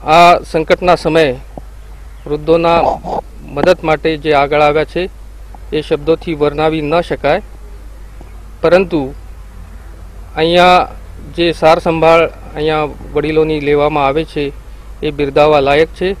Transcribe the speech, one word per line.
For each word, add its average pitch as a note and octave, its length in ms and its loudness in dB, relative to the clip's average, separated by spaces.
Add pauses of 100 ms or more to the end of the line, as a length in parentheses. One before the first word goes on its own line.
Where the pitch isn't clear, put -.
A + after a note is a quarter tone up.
આ E3+ 320 6
સંકટના F3 560 0
સમયે D#3 420 2 (880)
વૃદ્ધોના E3 560 2 (600)
મદદ C#3+ 420 0
માટે D#3 320 0
જે D3+ 180 -2
આગળ C#3+ 260 2
આવ્યા D3+ 240 2
છે F3 260 -6 (640)
એ D#3 80 -2
શબ્દોથી D#3 540 -2
વર્ણવી D3+ 480 0
ન D#3 180 0
શકાય, D#3+ 420 -2 (1200)
પરંતુ E3 540 2 (1200)
અહીંયા F3 520 4 (480)
જે E3+ 160 0
સાર D#3+ 260 4
સંભાળ E3 520 2 (240)
અહીંયા D3+ 300 0
વડીલોની D3+ 760 -2
લેવામાં D3 460 2
આવે D3 180 0
છે C#3+ 280 -6 (500)
એ D#3 80 -4
બિરદાવવા D3 500 4
લાયક C#3+ 280 4
છે. F#3+ 320 -6